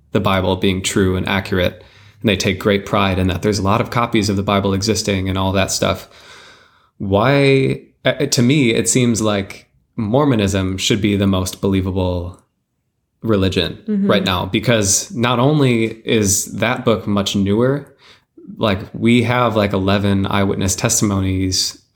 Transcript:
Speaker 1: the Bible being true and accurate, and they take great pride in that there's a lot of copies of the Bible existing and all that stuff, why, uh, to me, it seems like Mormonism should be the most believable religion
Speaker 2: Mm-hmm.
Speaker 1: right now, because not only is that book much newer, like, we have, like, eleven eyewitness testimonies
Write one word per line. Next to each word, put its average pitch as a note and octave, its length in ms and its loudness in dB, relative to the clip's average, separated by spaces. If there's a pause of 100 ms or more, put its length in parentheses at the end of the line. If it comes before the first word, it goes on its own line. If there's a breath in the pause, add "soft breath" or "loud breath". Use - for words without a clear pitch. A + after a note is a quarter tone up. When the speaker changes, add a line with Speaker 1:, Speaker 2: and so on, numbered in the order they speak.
(120)
Speaker 1:
the A2 80 0
Bible F#2+ 340 0
being F#2+ 280 -2
true F#2 340 0
and F#2 120 -4
accurate, F#2+ 540 -2 (380 soft breath)
and A#2 80 0
they F#2+ 80 2
take F#2 240 -2
great G2+ 260 0
pride G2 320 0
in F#2 80 0
that F#2 160 -2
there's G#2 160 0
a F#2+ 60 -4
lot G#2+ 160 4
of A2+ 100 -4
copies A#2 380 0
of G2 80 0
the G2 80 -2
Bible G2+ 280 0
existing G2 560 -2
and F#2+ 80 -2
all F#2+ 160 -2
that F#2+ 200 0
stuff, - 360 -2 (880 loud breath)
why, C3+ 840 2 (220)
uh, C3+ 220 0
to C3+ 160 0
me, B2 320 4
it A#2 140 0
seems A#2+ 340 2
like G2+ 480 -4 (260)
Mormonism G#2 840 0
should G2+ 220 0
be G2+ 160 2
the G2+ 100 2
most F#2 340 -2
believable F#2 760 -2 (880)
religion F#2+ 520 0 (120)
Speaker 2:
Mm-hmm. G3+ 240 0
Speaker 1:
right G2 140 2
now, F#2 220 -2
because G#2+ 680 0
not A#2+ 240 0
only B2+ 480 2 (220)
is G#2 380 2 (100)
that A#2+ 280 -2
book G#2+ 220 0
much G2+ 300 -2
newer, A2+ 580 0 (600 soft breath)
like, G#2 220 0 (160)
we A#2 280 4
have, A#2 340 0
like, G2+ 160 2
eleven G2 540 0
eyewitness G2 480 0
testimonies F#2+ 1040 -2 (180)